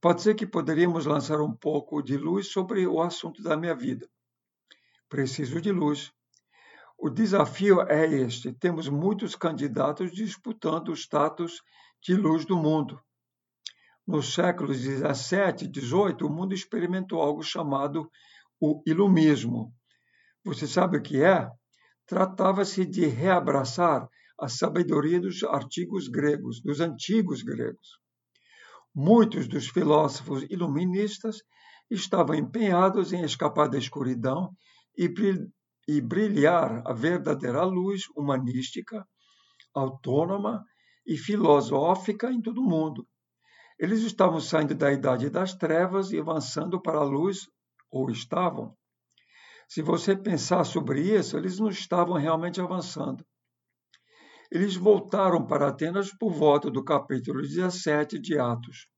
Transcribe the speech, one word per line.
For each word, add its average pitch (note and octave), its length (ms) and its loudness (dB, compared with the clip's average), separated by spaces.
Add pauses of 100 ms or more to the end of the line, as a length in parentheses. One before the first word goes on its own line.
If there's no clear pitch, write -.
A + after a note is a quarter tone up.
Pode F3 220 4
ser G#3 140 4
que G#3+ 100 -4
poderíamos D#3+ 600 0
lançar D3+ 340 0
um D3 120 -2
pouco D3+ 480 -4
de C#3 160 -4
luz F3 360 -4
sobre F#3 340 -2
o D#3+ 160 0
assunto E3+ 400 -6
da D#3+ 140 -2
minha E3 180 -2
vida. B2 340 -8 (1000)
Preciso C#3 520 -4
de G3 120 0
luz. D3 400 -2 (840)
O D3 140 -4
desafio F#3 720 4
é D3+ 240 4
este. C3+ 460 0
Temos E3 360 -2
muitos F3+ 460 0
candidatos D3 760 -2
disputando F3+ 760 -6
o D#3 60 -4
status D#3 640 -2 (400)
de F3+ 140 2
luz D#3+ 300 4
do F#3+ 120 0
mundo. D3+ 440 0 (1040)
Nos D#3 300 -2
séculos F3 460 0
dezessete C#3+ 840 0
e - 40 -8
dezoito, D3+ 580 0
o D3 40 -2
mundo F#3 220 -4
experimentou F3+ 720 -2
algo D3 180 0
chamado D3 680 -4 (500)
o D3+ 240 0
ilumismo. D#3 880 4 (720)
Você D3 220 -6
sabe F3+ 300 0
o C3 60 0
que C#3 200 0
é? E3+ 260 6 (560)
Tratava-se F#3+ 800 0
de F3 220 0
reabraçar C#3+ 1000 2 (280)
a C#3+ 120 -8
sabedoria D#3 720 0
dos F#3 240 -4
artigos E3 640 -4
gregos, C#3 520 -2
dos C#3+ 200 -4
antigos E3+ 640 -2
gregos. - 560 -8 (920)
Muitos G#3+ 540 6
dos C3 220 -6
filósofos D3 840 2
iluministas F#3 920 -2 (480)
estavam F3 460 0
empenhados F#3+ 800 2
em F3+ 100 -2
escapar D3+ 460 0
da C#3 100 -2
escuridão C3+ 720 -4 (480)
e F3 80 2
bril-, F#3 420 0 (380)
e D3 140 2
brilhar D#3 840 2
a - 80 -4
verdadeira C3+ 720 0
luz F#3 400 -2 (140)
humanística, C3+ 880 -4 (680)
autônoma E3 920 -2 (420)
e D3+ 100 -2
filosófica E3+ 1160 2
em A#3 100 -4
todo A3+ 180 -6
o C4 80 2
mundo. D#3 380 -2 (720)
Eles A3 240 0
estavam F#3 360 2
saindo D3+ 380 0
da C#3+ 160 2
idade C3 360 0
das F#3 260 -2
trevas F3+ 580 0
e D#3+ 80 -2
avançando D#3+ 600 -4
para D#3+ 180 -2
a D3+ 40 2
luz, D#3+ 460 -2 (420)
ou C3 200 -2
estavam. C#3+ 680 -4 (880)
Se - 160 -8
você E3+ 320 2
pensar F#3 480 0
sobre C#3 380 -2
isso, F#3 360 2
eles F3+ 220 -4
não A3 100 2
estavam F3 460 0
realmente E3 460 0
avançando. D#3+ 680 -6 (1300)
Eles F#3 240 0
voltaram F#3+ 680 4
para C#3+ 220 2
Atenas F3+ 460 -2
por A3 200 -2
volta D3 380 4
do B2+ 140 -4
capítulo C#3 580 -2
dezessete D3+ 800 -2
de D#3+ 180 -2
Atos. A#2+ 480 -4 (120)